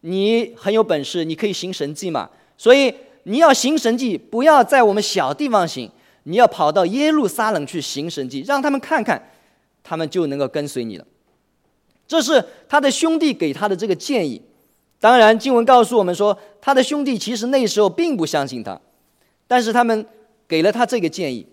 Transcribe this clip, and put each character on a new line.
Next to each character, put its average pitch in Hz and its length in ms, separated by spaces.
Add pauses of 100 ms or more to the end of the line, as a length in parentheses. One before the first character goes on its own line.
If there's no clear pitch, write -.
你 202 540
很 196 160
有 220 120
本 147 200
事， 170 200
你 160 100
可 - 100
以 202 80
行 180 200
神 147 200
迹 180 160
嘛。 135 220 (260)
所 226 160
以 269 220 (300)
你 214 140
要 320 140
行 269 240
神 240 220
迹， 226 180
不 233 280
要 302 180
在 254 220
我 202 80
们 208 100
小 147 320
地 294 140
方 202 180
行， 127 240 (340)
你 165 120
要 240 100
跑 156 240
到 180 160
耶 277 240
路 302 160
撒 214 240
冷 151 160
去 165 140
行 143 280
神 135 200
迹， 139 180
让 277 140
他 294 100
们 277 80
看 294 240
看， 190 280 (520)
他 - 140
们 160 140
就 175 160
能 139 120
够 139 80
跟 147 220
随 127 160
你 101 140
了。 - 80 (1000)
这 330 140
是 262 240 (240)
他 190 120
的 277 100
兄 320 280
弟 302 140
给 156 200
他 185 140
的 202 80
这 190 140
个 185 60
建 202 340
议。 113 140 (580)
当 233 160
然， 220 220
经 262 160
文 233 100
告 247 180
诉 233 140
我 208 60
们 180 100
说， 202 240 (240)
他 247 140
的 254 80
兄 294 220
弟 262 120
其 220 200
实 220 100
那 262 180
时 208 160
候 208 80
并 330 280
不 160 100
相 143 200
信 123 180
他， 95 160 (680)
但 247 160
是 220 100
他 240 120
们 220 200 (440)
给 160 120
了 196 120
他 233 120
这 240 140
个 170 100
建 151 240
议。 113 200